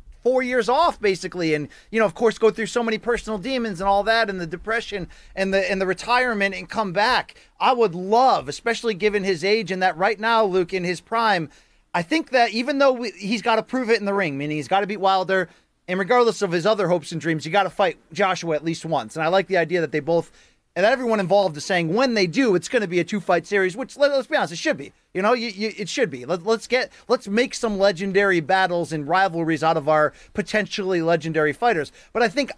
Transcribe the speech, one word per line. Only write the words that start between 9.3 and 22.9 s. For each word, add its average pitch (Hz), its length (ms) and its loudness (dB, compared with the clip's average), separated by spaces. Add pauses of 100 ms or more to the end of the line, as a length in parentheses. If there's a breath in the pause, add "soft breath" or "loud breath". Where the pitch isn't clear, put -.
age 202 280 0
and 185 100 -2
that 180 160 2
right 196 220 0
now, 226 240 2
Luke, 185 320 0
in 180 80 -2
his 175 180 -4
prime, 214 480 0 (460 soft breath)
I 175 80 0
think 311 260 -2
that 233 220 4
even 247 260 -2
though 277 140 6
we, 240 180 -4
he's 190 320 -4
gotta 226 220 2
prove 247 260 -4
it 226 100 4
in 202 60 -6
the 202 80 -2
ring, 170 240 0
meaning 151 200 -4
he's 143 100 -6
gotta 196 180 2
beat 202 120 -6
Wilder, 185 520 2 (380 soft breath)
and 185 100 -4
regardless 220 460 2
of 175 80 -2
his 170 160 0
other 202 200 2
hopes 170 240 0
and 165 80 -6
dreams, 156 240 -2
you 160 80 -8
gotta 190 200 2
fight 185 260 0 (160)
Joshua 170 420 0
at 147 80 -4
least 165 220 -4
once. 135 300 -4
And 156 100 -2
I 165 40 2
like 190 180 2
the 185 100 0
idea 170 240 0
that 151 100 -2
they 151 100 -2
both, 165 300 0 (440 soft breath)
and 180 100 2
that 240 80 4
everyone 233 260 0
involved 185 380 0
is 143 80 -12
saying 170 280 -2
when 247 200 2
they 196 140 2
do, 208 260 2
it's 170 160 -2
gonna 214 180 0
be 175 120 0